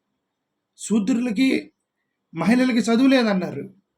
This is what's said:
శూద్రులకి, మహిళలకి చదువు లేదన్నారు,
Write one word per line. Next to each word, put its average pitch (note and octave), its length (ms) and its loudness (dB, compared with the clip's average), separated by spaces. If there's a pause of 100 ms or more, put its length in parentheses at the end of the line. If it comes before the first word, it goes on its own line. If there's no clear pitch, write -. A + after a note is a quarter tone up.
(800)
శూద్రులకి, A#3 720 -2 (840)
మహిళలకి A#3 500 2
చదువు A#3 300 2
లేదన్నారు, F#3 520 0 (340)